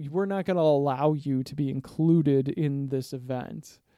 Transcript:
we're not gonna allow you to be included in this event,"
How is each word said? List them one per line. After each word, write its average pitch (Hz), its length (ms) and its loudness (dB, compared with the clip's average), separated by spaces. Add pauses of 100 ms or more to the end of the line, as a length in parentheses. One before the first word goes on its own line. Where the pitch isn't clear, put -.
(100)
we're 190 160 -2
not 196 180 -4
gonna 180 160 0
allow 143 540 4
you 139 280 -2
to 131 120 -10
be 143 160 -2
included 143 800 2
in 139 380 -2
this 131 260 -4
event," 127 640 -10 (200)